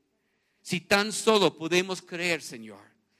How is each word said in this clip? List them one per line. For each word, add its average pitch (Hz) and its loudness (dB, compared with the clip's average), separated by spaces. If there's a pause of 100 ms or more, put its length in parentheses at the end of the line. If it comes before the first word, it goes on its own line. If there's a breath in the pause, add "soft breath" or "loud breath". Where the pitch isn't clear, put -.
(640)
Si 175 -4
tan 202 0
solo 208 4
podemos 180 -2
creer, 170 -4
Señor, 110 -16 (380)